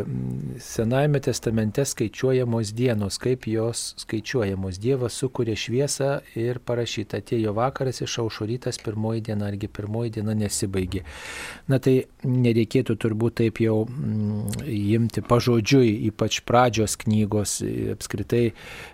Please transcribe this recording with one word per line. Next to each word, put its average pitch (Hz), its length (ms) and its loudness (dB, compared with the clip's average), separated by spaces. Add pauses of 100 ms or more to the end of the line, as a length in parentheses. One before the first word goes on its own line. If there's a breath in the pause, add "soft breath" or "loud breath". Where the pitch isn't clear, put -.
(580)
Senajame 131 640 2
Testamente 113 640 0
skaičiuojamos 117 920 0
dienos, 110 420 0
kaip 127 300 -2
jos 110 480 -2
skaičiuojamos. 98 800 -2
Dievas 123 380 0
sukuria 117 400 -2
šviesą 139 640 -2 (160)
ir 120 240 -2
parašyta, 117 600 -4
„Atėjo 107 340 0
vakaras, 131 480 -2
išaušo 113 400 -4
rytas, 123 320 -4
pirmoji 110 480 -2
diena“, 104 240 -2
argi 101 200 -4
pirmoji 113 420 -4
diena 110 240 -2
nesibaigė. 98 680 -2 (640 loud breath)
Na 135 100 4
tai 131 260 4 (180)
nereikėtų 120 760 2
turbūt 113 440 0
taip 113 200 2
jau, 110 280 2
mm, 107 800 -4
imti 110 540 2
pažodžiui, 120 880 4
ypač - 340 -2
pradžios 110 520 4
knygos, 107 640 0
e, 107 300 -2
apskritai, 113 600 0 (400 loud breath)